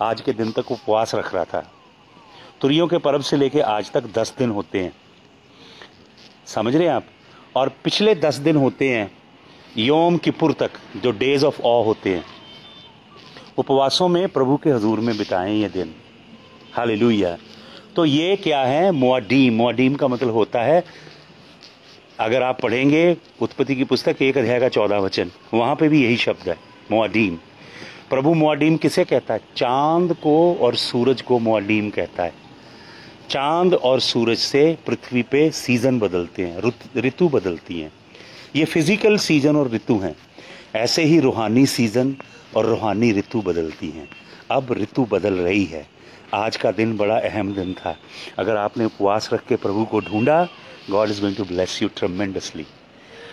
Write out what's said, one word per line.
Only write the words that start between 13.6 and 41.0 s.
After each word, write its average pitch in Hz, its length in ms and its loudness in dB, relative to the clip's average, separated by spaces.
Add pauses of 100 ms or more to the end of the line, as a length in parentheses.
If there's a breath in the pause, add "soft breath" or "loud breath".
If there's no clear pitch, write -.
में 175 220 2
प्रभु 135 280 0
के 156 120 0
हजूर 110 300 2
में 113 180 -2
बिताएं 101 360 -2
ये 104 160 0
दिन। 87 260 -6 (760)
हालेलुया। 107 640 0 (580 loud breath)
तो 170 100 2
ये 160 300 2
क्या 156 260 -2
है? 151 300 2
मुआदीम। 127 600 2
मुआदीम 123 420 2
का 139 120 0
मतलब 123 260 -2
होता 117 280 0
है, 160 480 0 (1080 loud breath)
अगर 117 240 0
आप 127 180 -2
पढ़ेंगे 143 560 2 (240)
उत्पत्ति 131 340 -2
की 127 80 -2
पुस्तक 139 380 0
एक 135 160 2
अध्याय 123 220 0
का 123 100 2
चौदह 104 280 2
वचन, 98 340 -2 (220)
वहाँ 120 220 2
पे 151 140 2
भी 147 140 4
यही 117 140 2
शब्द - 320 -4
है, 82 80 -4 (340)
मुआदीम। 104 440 0 (760 loud breath)
प्रभु 135 240 2
मुआदीम 151 440 2
किसे 160 260 0
कहता 127 300 0
है? 110 60 -2 (180)
चांद 156 560 0
को 160 420 2
और 120 200 0
सूरज 123 460 0
को 123 180 0
मुआदीम 107 500 0
कहता 92 340 -6
है। 85 100 -6 (960 loud breath)
चांद 165 440 2
और 127 260 2
सूरज 113 380 0
से 156 400 2 (100)
पृथ्वी 123 360 -2
पे 147 280 2
सीजन 123 480 0
बदलते 90 440 -2
हैं, 85 140 -6
रुत-, 117 400 -4
ऋतु 135 320 0
बदलती 90 500 -2
हैं। 78 120 -10 (640 loud breath)
ये 156 100 2
फिजिकल 208 520 2
सीजन 147 380 2
और 139 160 2
ऋतु 113 280 0
हैं, 85 160 -4 (600 loud breath)
ऐसे 123 280 0